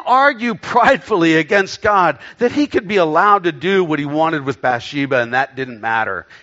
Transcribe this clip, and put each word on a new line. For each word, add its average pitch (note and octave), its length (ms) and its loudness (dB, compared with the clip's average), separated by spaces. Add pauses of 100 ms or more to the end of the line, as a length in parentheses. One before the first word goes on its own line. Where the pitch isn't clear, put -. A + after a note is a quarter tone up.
argue B3 480 2
pridefully G3+ 800 2
against - 460 0
God F3+ 380 2 (180)
that B3 140 0
he D4 160 0
could G#3+ 200 -4
be G#3 80 -2
allowed F3+ 480 4
to E3+ 80 0
do F3+ 320 0
what D#3 140 -2
he D3 80 -6
wanted D#3 380 -2
with C3 180 -6
Bathsheba C3 580 -2
and A#2 140 -2
that C3 220 -2
didn't B2 260 -10
matter. A2 440 -4 (160)